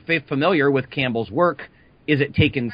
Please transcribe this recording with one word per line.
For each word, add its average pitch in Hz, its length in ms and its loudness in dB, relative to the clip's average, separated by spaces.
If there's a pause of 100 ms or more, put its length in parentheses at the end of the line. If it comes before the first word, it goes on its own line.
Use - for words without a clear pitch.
f-, 160 200 -2
familiar 147 420 2
with 135 220 -2
Campbell's 117 400 -4
work? 165 320 0 (420)
Is 147 140 2
it - 160 -2
taken 131 380 2